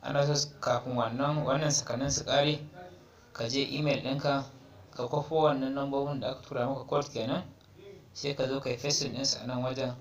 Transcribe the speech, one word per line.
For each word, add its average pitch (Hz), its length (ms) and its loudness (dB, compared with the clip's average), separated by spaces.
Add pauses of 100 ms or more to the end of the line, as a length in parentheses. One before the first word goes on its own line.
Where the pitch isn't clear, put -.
Ana 143 220 4
so 143 240 2 (120)
kafin 123 360 0
wannan, 139 480 2
wannan 147 260 2
sakannin 139 400 0
su 123 140 -2
ƙare, 143 340 4 (760)
ka - 160 -4
je 135 120 2
email 147 420 2
ɗinka, 139 420 0 (520)
ka 123 120 -2
kwafo 151 400 2
wannan 135 260 2
lambobin 139 460 0
da 123 100 -2
aka 131 180 -8
tura 123 180 0
maka 135 180 -2
code 143 280 0
kenan, 143 320 -2 (680)
sai 143 220 -4
ka 131 140 0
zo 135 120 0
ka 127 100 -4
yi 123 60 0
pasting 143 380 0
ɗinsu 135 280 -2
a 117 40 -6
nan 127 160 -2
wajen 127 380 -2